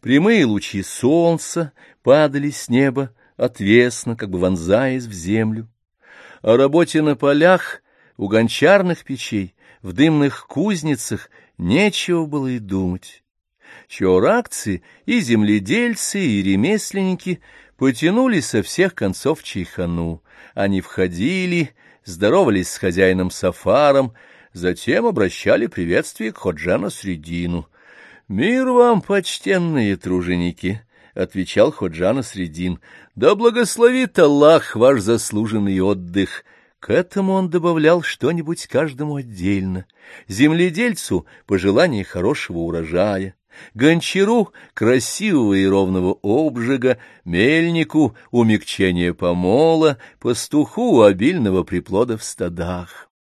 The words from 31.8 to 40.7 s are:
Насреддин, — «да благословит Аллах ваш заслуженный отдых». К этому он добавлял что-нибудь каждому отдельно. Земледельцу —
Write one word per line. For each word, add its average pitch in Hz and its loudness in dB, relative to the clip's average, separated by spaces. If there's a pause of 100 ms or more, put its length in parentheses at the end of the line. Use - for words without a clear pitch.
Насреддин, — 90 -6 (340)
«да 143 4
благословит 233 2
Аллах 147 4
ваш 123 4
заслуженный 104 -2
отдых». 95 -2 (360)
К - -10
этому 190 0
он 185 0
добавлял 165 2
что-нибудь 165 -4
каждому 147 -4
отдельно. 95 -4 (440)
Земледельцу — 160 0 (200)